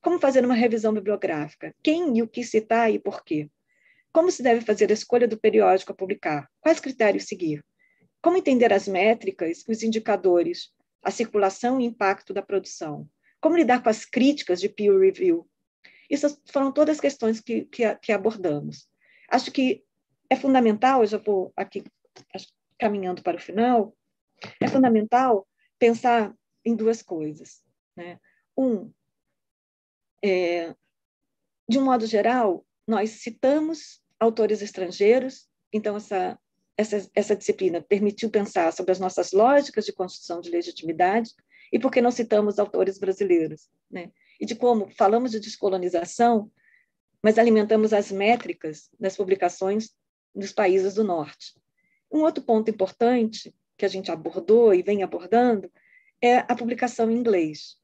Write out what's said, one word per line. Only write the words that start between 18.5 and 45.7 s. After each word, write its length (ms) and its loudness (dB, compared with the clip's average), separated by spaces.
Acho 220 0
que 320 -2
é 60 4
fundamental, 640 4
eu 60 4
já 120 -4
vou 380 -2
aqui 260 -8
caminhando 440 -4
para 140 -4
o 40 -10
final, 560 0
é 80 0
fundamental 800 2
pensar 560 2
em 120 -2
duas 260 0
coisas, 600 -12
né? 240 -16
Um, 360 -4
é, 520 -2
de 100 2
um 60 0
modo 220 2
geral, 580 0
nós 240 -2
citamos 920 -4
autores 440 0
estrangeiros, 840 -2
então 240 -4
essa, 420 -6
essa, 380 -4
essa 220 0
disciplina 440 -4
permitiu 500 -2
pensar 420 0
sobre 200 -2
as 80 0
nossas 320 -4
lógicas 520 4
de 80 -10
construção 480 -10
de 100 -14
legitimidade 800 -2
e 60 0
por 120 -2
que 120 2
não 80 4
citamos 480 0
autores 400 -2
brasileiros, 720 -2
né? 220 -12
E 60 -8
de 80 -6
como 360 0
falamos 400 2
de 100 -6
descolonização, 1120 -2